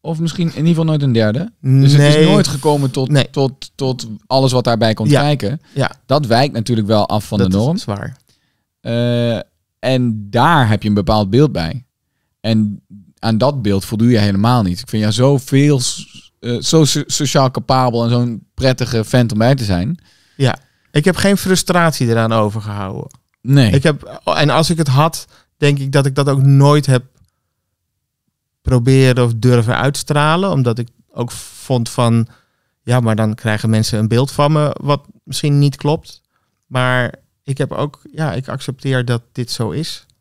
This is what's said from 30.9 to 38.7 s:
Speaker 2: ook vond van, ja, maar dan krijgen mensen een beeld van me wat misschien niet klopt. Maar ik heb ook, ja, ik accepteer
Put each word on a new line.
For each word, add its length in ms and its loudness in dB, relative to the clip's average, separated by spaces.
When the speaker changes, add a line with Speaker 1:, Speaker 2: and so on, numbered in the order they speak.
Speaker 2:
ook 200 -8
vond 560 -6
van, 380 0
ja, 180 0
maar 160 0
dan 180 0
krijgen 360 -2
mensen 280 0
een 100 0
beeld 220 0
van 220 0
me 300 0
wat 240 -2
misschien 340 -2
niet 180 2
klopt. 460 -6
Maar 480 -2
ik 160 -8
heb 140 -4
ook, 300 -8
ja, 200 -6
ik 160 -8
accepteer 560 -6